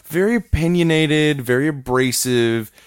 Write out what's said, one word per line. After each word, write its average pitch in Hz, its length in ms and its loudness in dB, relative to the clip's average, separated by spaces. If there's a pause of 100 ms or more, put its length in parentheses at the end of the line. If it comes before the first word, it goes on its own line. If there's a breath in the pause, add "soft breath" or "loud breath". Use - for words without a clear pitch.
very 196 320 0
opinionated, 156 1040 0
very 123 280 0
abrasive, 127 1000 -2 (160 loud breath)